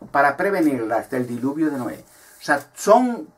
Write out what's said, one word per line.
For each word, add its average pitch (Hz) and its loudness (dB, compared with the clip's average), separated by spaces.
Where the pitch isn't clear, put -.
para 139 2
prevenirlas 131 0
del 127 -2
diluvio 139 -2
de 139 -6
Noé. 113 -8
O - -20
sea, 147 0
son 240 2